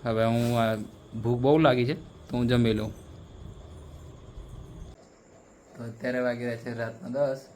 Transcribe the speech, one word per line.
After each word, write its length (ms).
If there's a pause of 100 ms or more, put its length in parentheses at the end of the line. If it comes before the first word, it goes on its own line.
હવે 280
હું, 120 (180)
આ 140 (460)
ભૂખ 200
બહુ 240
લાગી 220
છે 80 (300)
તો 100
હું 140
જમી 280
લઉં. 140 (2750)
તો 60 (100)
અત્યારે 380
વાગી 220
રહ્યા 140
છે 80 (100)
રાતના 360
દસ. 240 (160)